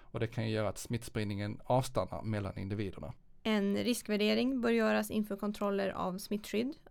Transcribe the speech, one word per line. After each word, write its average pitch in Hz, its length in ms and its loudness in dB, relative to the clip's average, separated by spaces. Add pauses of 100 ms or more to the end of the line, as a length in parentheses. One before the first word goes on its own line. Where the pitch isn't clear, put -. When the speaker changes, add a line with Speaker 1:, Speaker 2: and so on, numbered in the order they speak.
Speaker 1:
Och - 180 -6
det 113 80 0
kan 113 200 -2
ju 110 40 2
göra 107 180 2
att - 80 -4
smittspridningen 104 880 -2
avstannar 113 560 2
mellan 101 360 -2
individerna. 98 560 -4 (300)
Speaker 2:
En 202 340 2
riskvärdering 220 840 2
bör 233 100 4
göras 214 400 4
inför 208 240 0
kontroller 202 540 0
av 185 280 -2
smittskydd 208 580 -2 (160)